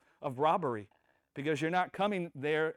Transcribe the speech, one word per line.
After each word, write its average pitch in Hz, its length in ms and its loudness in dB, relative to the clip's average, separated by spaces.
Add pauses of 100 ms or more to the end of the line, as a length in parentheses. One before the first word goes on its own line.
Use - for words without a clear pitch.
(220)
of 139 160 -6
robbery, 143 500 2 (460)
because 139 260 -2
you're 160 120 0
not 180 220 0
coming 185 420 0
there 156 420 0